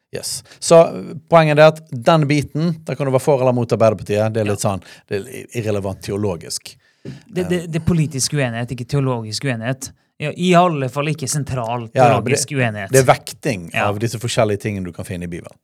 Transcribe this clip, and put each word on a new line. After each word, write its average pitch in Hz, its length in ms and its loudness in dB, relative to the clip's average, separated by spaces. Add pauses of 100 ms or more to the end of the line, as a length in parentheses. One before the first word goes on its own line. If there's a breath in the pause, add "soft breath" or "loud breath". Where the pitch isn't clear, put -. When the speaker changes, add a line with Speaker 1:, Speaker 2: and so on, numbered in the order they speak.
(120)
Speaker 1:
Yes. - 300 -10 (160 loud breath)
Så, 165 220 8 (100)
eh, 180 240 -12 (160)
poenget 156 280 6
er 156 120 10
at 160 100 -4 (100)
den 151 360 2
biten, 147 460 0 (120)
der 131 140 -6
kan 143 80 -2
du 135 80 -2
være - 80 2
for 139 180 2
eller 127 140 2
mot 120 180 -2
Arbeiderpartiet, 110 640 2
det 110 80 0
er 104 80 -2
litt 101 140 -2
Speaker 2:
Ja. 101 100 0
Speaker 1:
sånn, 87 80 -8 (240 loud breath)
det 101 160 -6
er 104 400 -12
irrelevant 101 400 -4
teologisk. 98 720 -6 (300 loud breath)
Speaker 2:
Det, - 440 -8
det, 175 120 -2 (100)
det 160 100 -4
er - 60 -4
politisk 160 480 -2
uenighet, 120 400 -4
ikke 120 160 -10
teologisk 123 560 -4
uenighet. 123 460 -6 (280)
Ja, 151 160 -6
i 180 160 0
alle 165 380 4
fall 143 180 -6
ikke 139 220 -6
sentral 120 640 -6
Speaker 1:
Ja, 127 160 6
ja, 104 100 2
men 104 60 -4
Speaker 2:
teologisk 151 240 -2
Speaker 1:
det, 143 80 -4
Speaker 2:
uenighet. 104 340 -4
Speaker 1:
det 131 80 6
er 123 80 2
vekting - 640 0
Speaker 2:
Ja. 107 160 -2
Speaker 1:
av 104 100 -2
disse 117 220 -4
forskjellige 107 400 0
tingene 101 240 -6
du 87 80 -10
kan 87 140 -14
finne 90 180 -8
i 85 80 -8
Bibelen. - 320 -14